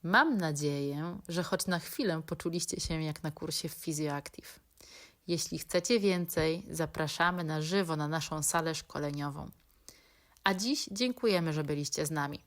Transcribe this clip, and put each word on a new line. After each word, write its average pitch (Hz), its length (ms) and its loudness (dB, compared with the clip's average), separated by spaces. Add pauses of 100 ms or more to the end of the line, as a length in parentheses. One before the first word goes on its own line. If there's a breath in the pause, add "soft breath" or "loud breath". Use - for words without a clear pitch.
Mam 233 340 6
nadzieję, 147 800 0 (100)
że 175 160 0
choć - 240 0
na 175 120 2
chwilę 170 420 -2
poczuliście 170 580 -4
się 160 240 -2
jak 151 200 -4
na 156 80 -2
kursie 156 380 -4
w - 40 -10
Fizjoaktiv. 147 840 -4 (680 loud breath)
Jeśli 165 320 -2
chcecie 196 400 2
więcej, 175 720 2
zapraszamy 165 720 0
na 156 180 0
żywo 165 340 2
na 151 120 0
naszą 156 360 -2
salę 160 320 0
szkoleniową. 143 760 -4 (960 loud breath)
A 196 100 6
dziś 226 380 0
dziękujemy, 196 640 2
że 151 100 0
byliście 147 420 -2
z 147 60 -2
nami. 143 360 -2